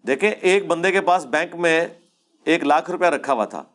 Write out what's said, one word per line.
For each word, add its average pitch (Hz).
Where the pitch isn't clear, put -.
دیکھیں، 143
ایک 190
بندے 170
کے 190
پاس 175
بینک 156
میں 170
ایک 165
لاکھ 151
روپیہ 175
رکھا 139
ہوا 110
تھا 78